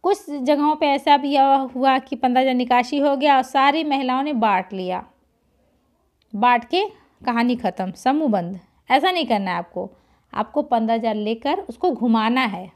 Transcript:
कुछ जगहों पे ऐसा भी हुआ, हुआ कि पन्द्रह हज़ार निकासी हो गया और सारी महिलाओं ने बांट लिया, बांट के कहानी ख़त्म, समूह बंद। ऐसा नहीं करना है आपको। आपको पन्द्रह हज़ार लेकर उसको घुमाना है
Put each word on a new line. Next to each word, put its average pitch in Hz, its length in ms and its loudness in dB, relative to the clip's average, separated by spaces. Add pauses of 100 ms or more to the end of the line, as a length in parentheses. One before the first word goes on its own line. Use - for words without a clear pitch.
कुछ 349 280 -2
जगहों 294 440 0
पे 311 120 0
ऐसा 277 280 4
भी 285 200 -2
हुआ, 269 200 6
हुआ 262 440 0
कि 269 160 -10
पन्द्रह 254 240 2
हज़ार 262 140 2
निकासी 247 440 0
हो 277 180 2
गया 277 200 4
और 262 80 2
सारी 285 400 2
महिलाओं 269 380 -2
ने 302 120 -4
बांट 202 380 0
लिया, 185 320 -6 (1300)
बांट 233 320 2
के 370 200 -2 (380)
कहानी 240 340 0
ख़त्म, 190 360 -4
समूह 285 380 0
बंद। 185 280 -2 (320)
ऐसा 294 200 2
नहीं 339 160 -2
करना 196 240 -2
है 170 80 -4
आपको। 180 300 -10 (440)
आपको 214 320 -4
पन्द्रह 226 300 0
हज़ार 220 220 -2
लेकर 226 440 -4
उसको - 300 -4
घुमाना 233 560 0
है 190 300 -8